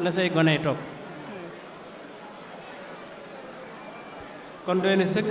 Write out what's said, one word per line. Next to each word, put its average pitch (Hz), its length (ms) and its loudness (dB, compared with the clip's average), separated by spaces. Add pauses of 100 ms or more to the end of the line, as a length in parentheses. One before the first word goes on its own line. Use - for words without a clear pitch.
la 175 100 4
say 180 160 4
gone 160 340 8
toog." 147 140 4 (4000)
Kon 180 160 4
doy 190 140 6
na 185 100 8
sëkk 214 240 2